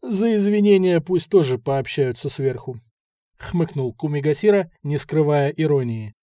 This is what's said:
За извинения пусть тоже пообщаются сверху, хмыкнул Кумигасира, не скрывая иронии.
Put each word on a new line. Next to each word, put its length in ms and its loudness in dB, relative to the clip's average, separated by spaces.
За 340 0
извинения 640 4
пусть 300 -2
тоже 280 4
пообщаются 680 -4
сверху, 480 -6
хмыкнул 540 -4
Кумигасира, 800 0
не 160 -4
скрывая 500 0
иронии. 760 -2